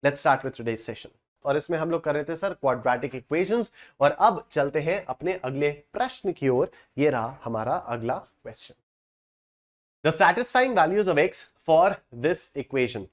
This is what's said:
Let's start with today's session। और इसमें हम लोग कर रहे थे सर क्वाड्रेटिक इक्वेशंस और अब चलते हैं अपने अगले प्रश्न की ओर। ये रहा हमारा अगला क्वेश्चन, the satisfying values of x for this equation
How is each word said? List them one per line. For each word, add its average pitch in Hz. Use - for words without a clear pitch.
Let's 143
start 139
with 131
today's 113
session। -
और 139
इसमें 165
हम 160
लोग 165
कर 151
रहे 147
थे 165
सर 190
क्वाड्रेटिक 127
इक्वेशंस 180
और 143
अब 190
चलते 143
हैं 175
अपने 156
अगले 143
प्रश्न 220
की 139
ओर। 127
ये 147
रहा 120
हमारा 117
अगला 117
क्वेश्चन, -
the 160
satisfying 247
values 185
of 160
x -
for 165
this 180
equation 123